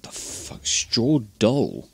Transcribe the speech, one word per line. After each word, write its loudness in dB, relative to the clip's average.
The -16
fuck? -14
Straw 2
doll. 2